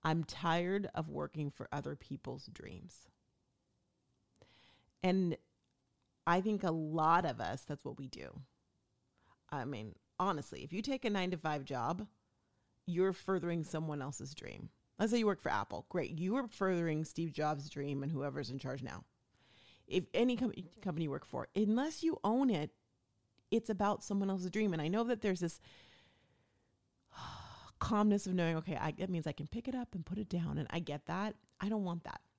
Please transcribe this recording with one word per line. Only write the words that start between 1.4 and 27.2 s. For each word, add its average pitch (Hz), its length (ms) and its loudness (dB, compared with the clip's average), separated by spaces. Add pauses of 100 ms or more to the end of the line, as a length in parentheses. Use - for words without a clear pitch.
for - 220 -12
other 143 240 -4
people's - 560 -10
dreams. - 560 -16 (1900)
And 180 340 4 (880)
I 175 140 6
think 202 240 0
a 175 60 2
lot 160 540 4
of 120 160 -2
us, 98 220 -4
that's - 220 -10
what - 140 -8
we 135 100 -10
do. 71 320 -14 (1080)
I 139 140 -4
mean, 110 300 -6 (240)
honestly, 175 460 -2
if 151 80 -10
you 196 100 -4
take 262 220 -2
a 233 60 2
nine-to-five 175 540 0
job, 147 420 -2 (800)
you're 180 260 4
furthering 175 500 0
someone 156 400 -4
else's 139 320 -8
dream. - 340 -12 (300)
Let's 214 140 4
say 240 60 4
you 226 80 4
work 202 140 2
for - 120 0
Apple. - 360 -2
Great. 165 300 -2
You 185 180 0
are 254 120 -2
furthering 170 560 2
Steve 165 280 -4
Jobs' 151 360 -2
dream 143 340 -4
and 143 80 -2
whoever's 139 400 -2
in 143 80 -6
charge 131 240 -6
now. 90 220 -8 (840)
If 180 180 2 (100)
any 240 220 6
com-, - 160 2 (300)
company 165 220 0
you 147 60 0
work 139 160 -4
for, - 280 -6
unless 226 480 4
you 320 220 2
own 247 260 6
it, 151 200 2 (840)
it's 226 180 2
about 202 320 2
someone 196 280 2
else's 185 200 0
dream. 214 220 2
And 160 100 2
I 151 60 2
know 214 160 4
that 233 160 0
there's 185 200 2
this 170 200 0 (1500)
<sighs> - 60 -14 (580)